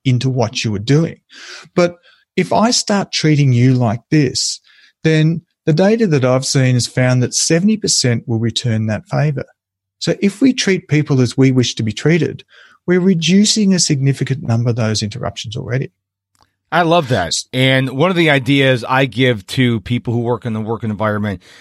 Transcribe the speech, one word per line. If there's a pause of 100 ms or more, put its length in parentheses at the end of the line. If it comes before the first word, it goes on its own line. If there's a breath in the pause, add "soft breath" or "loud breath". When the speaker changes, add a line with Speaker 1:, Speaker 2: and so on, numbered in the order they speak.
Speaker 1:
into
what
you
were
doing. (540 loud breath)
But (380 soft breath)
if
I
start
treating
you
like
this, (440 soft breath)
then (240)
the
data
that
I've
seen
has
found
that
seventy
percent
will
return
that
favor. (540)
So
if
we
treat
people
as
we
wish
to
be
treated, (440 soft breath)
we're
reducing
a
significant
number
of
those
interruptions
already. (800)
Speaker 2:
I
love
that. (160)
And
one
of
the
ideas
I
give
to
people
who
work
in
the
work
environment, (180 loud breath)